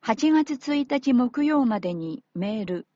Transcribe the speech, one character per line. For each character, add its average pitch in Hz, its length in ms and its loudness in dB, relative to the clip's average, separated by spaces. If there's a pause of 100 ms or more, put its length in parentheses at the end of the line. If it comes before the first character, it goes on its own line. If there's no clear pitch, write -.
八 233 300 2
月 311 220 2
一 285 320 -2
日 277 260 0
木 247 320 2
曜 294 220 2
ま 214 160 0
で 180 120 -4
に 165 300 -8 (100)
メ 208 280 -4
ー 190 40 -6
ル。 175 300 -8